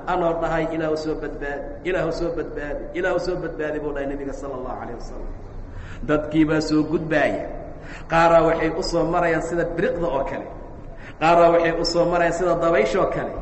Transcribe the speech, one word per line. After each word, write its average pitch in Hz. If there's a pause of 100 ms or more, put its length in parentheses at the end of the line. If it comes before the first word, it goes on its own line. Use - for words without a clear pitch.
anoo 175
dhahay, 160
'Ilaahu 160
soo 156
badbaadi, 143 (200)
Ilaahu 165
soo 170
badbaadi, 147 (120)
Ilaahu 180
soo 180
badbaadi,'" 151
buu 147
dhahay 139
Nabiga 135
sallallahu 127
alayhi 117
wasallam. - (720)
Dadkii 151
baa 156
soo 151
gudbaaya. 156 (640)
Qaaraa 165
waxay 160
u 180
soo 170
marayaan 165
sida 170
biriqda 170
oo 135
kale. - (720)
Qaaraa 170
waxay 165
u 165
soo 170
marayaan 170
sida 180
dabaysha 180
oo -
kale. 143